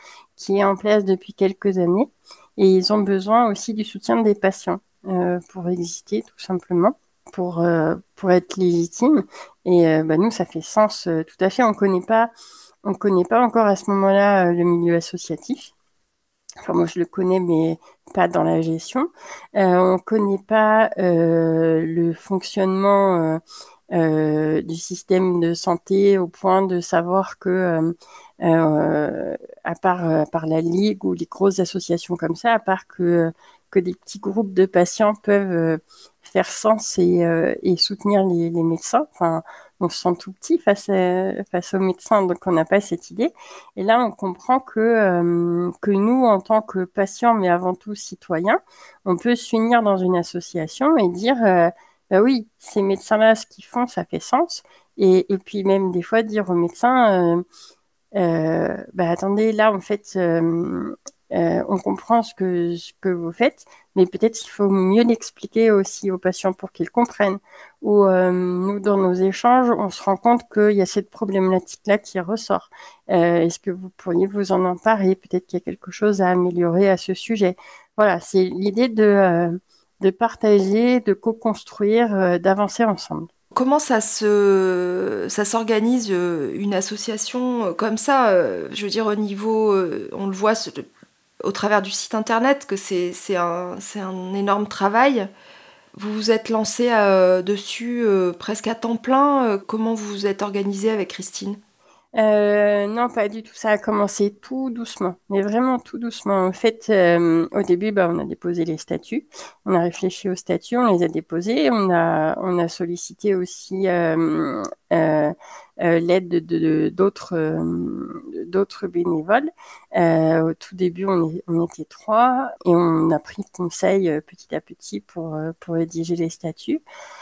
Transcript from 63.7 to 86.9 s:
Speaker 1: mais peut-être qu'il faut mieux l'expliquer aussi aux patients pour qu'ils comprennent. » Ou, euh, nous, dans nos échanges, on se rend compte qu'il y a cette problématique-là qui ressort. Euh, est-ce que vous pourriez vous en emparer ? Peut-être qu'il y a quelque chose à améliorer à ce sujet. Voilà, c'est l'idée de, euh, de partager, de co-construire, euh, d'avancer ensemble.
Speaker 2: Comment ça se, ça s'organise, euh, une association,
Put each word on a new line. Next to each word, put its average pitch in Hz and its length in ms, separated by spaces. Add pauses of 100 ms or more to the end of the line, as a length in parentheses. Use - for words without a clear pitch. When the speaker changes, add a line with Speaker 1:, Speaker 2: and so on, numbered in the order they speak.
Speaker 1:
mais 185 100
peut-être 220 280
qu'il - 180
faut 202 160
mieux 196 340
l'expliquer 226 720
aussi 196 400
aux 180 60
patients 185 340
pour 185 180
qu'ils - 200
comprennent. » 202 480 (440)
Ou, 208 220
euh, 185 260
nous, 180 480
dans 196 200
nos 185 140
échanges, 240 640
on 202 140
se - 100
rend - 160
compte 240 260 (120)
qu'il 208 220
y 202 60
a 180 40
cette 202 240
problématique-là 190 880
qui 196 220
ressort. 196 500 (400)
Euh, 170 300
est-ce 165 180
que 190 140
vous 185 240
pourriez 180 320
vous 196 240
en 185 120
emparer ? 190 520
Peut-être - 320
qu'il 180 100
y 175 40
a - 20
quelque 180 260
chose 202 320
à 180 60
améliorer 180 600
à 190 80
ce 185 180
sujet. 196 420 (400)
Voilà, 196 240
c'est 190 240
l'idée 196 440
de, 220 140
euh, 185 480 (500)
de 190 100
partager, 220 920
de 208 120
co-construire, 220 1000
euh, 180 240
d'avancer 190 460
ensemble. 165 440 (260)
Speaker 2:
Comment 269 240
ça 240 240
se, 190 1300
ça 208 160
s'organise, 226 640
euh, 170 440
une 202 200
association, 220 920